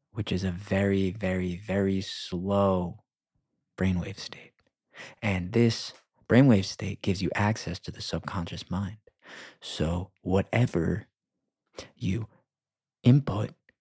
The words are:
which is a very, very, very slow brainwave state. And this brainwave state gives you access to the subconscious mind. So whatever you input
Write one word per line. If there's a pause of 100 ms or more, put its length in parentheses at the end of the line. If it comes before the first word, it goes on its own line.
(120)
which
is
a
very,
very,
very
slow (720)
brainwave
state. (680)
And
this (340)
brainwave
state
gives
you
access
to
the
subconscious
mind. (600)
So (100)
whatever (880)
you (760)
input (300)